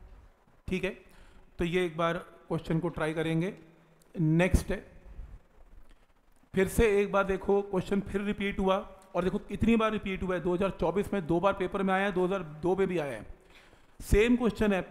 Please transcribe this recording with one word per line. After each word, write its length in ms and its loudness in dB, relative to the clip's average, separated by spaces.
ठीक 160 -2
है, 60 -2
तो 60 0
ये 200 0
एक 120 -6
बार 200 0
question 320 -2
को 100 -2
try 240 -4
करेंगे। 400 -2
Next 560 2
है, 120 -6
फिर 160 2
से 200 4
एक 100 -2
बार 140 4
देखो 380 0
question 380 -2
फिर 220 -4
repeat 360 -4
हुआ, 180 2
और 80 0
देखो 160 0
कितनी 360 2
बार 160 2
repeat 320 -4
हुआ 120 -2
है, 60 -2
दो 120 0
हज़ार 160 0
चौबीस 340 0
में 140 -2
दो 120 2
बार 160 4
paper 280 -4
में 100 2
आया 120 2
है, 80 -2
दो 120 0
हज़ार 180 -2
दो 140 2
में 120 2
भी 100 -2
आया 160 -4
है, 120 -12
Same 380 4
question 360 2
है। 180 0